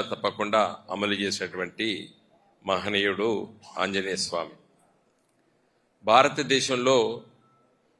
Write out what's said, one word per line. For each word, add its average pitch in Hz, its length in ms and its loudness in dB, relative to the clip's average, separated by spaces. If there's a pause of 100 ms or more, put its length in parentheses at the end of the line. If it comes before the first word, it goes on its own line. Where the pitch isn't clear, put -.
(100)
తప్పకుండా 104 500 -2 (320)
అమలు 101 300 -2
చేసినటువంటి 92 640 -6 (800)
మహనీయుడు 98 600 0 (560)
ఆంజనేయ 95 440 -2
స్వామి. 82 280 -6 (1500)
భారతదేశంలో 131 880 4 (1040)